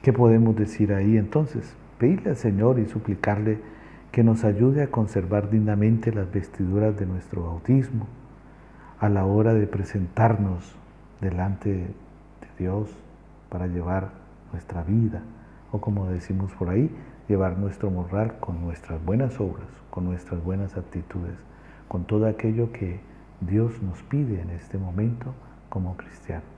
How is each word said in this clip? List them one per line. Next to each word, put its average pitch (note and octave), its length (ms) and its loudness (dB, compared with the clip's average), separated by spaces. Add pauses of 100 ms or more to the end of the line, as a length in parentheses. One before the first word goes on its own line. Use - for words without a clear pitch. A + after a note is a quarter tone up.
¿Qué C3 100 6
podemos A2+ 440 8
decir G#2 380 2
ahí G#2 240 4
entonces? - 580 -2 (220)
Pedirle C3 320 2
al B2 60 0
Señor A2+ 420 2
y G#2 80 0
suplicarle G#2+ 720 -2 (540)
que A#2 120 6
nos A2+ 200 4
ayude B2 380 4
a C#3 80 -2
conservar G2+ 600 0
dignamente A2 640 4
las F#2+ 200 -4
vestiduras G2+ 640 0
de G2 100 -4
nuestro F2+ 360 -6
bautismo A2 640 0 (920)
a G#2 100 2
la G2 160 2
hora G#2+ 300 4
de G#2 120 4
presentarnos G2 1080 0 (460)
delante F#2+ 500 -2
de - 760 -10 (100)
Dios F#2+ 320 -2 (580)
para F2+ 180 -4
llevar F2 440 -2 (420)
nuestra F2 300 -8
vida, G#2+ 400 0 (480)
o G2+ 100 -4
como G2+ 280 -2
decimos F#2 440 -4
por F2 180 -4
ahí, A#2 200 2 (380)
llevar F#2+ 300 2
nuestro G2+ 320 -4
morral F#2 500 -2
con E2+ 220 -6
nuestras D#2+ 420 -8
buenas A#2+ 360 0
obras, F2 280 -6 (220)
con F2+ 140 -6
nuestras F2 380 -6
buenas F#2 340 -4
actitudes, F2+ 600 -8 (520)
con F2 160 -4
todo G#2+ 220 2
aquello A2+ 460 -2
que F#2 280 -8 (400)
Dios G#2+ 420 0
nos F#2 200 -6
pide B2 380 -2
en F2 100 -8
este E2+ 260 -10
momento A2+ 580 -4 (340)
como F#2 280 -4
cristianos. - 480 -12 (140)